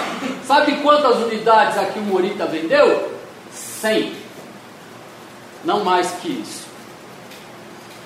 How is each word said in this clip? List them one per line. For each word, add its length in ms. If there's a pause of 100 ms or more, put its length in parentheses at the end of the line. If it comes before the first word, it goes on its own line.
(460)
Sabe 320
quantas 400
unidades 600
aqui 220
o 40
Morita 420
vendeu? 640 (400)
Cem. 640 (1500)
Não 200
mais 280 (100)
que 80
isso. 360 (1400)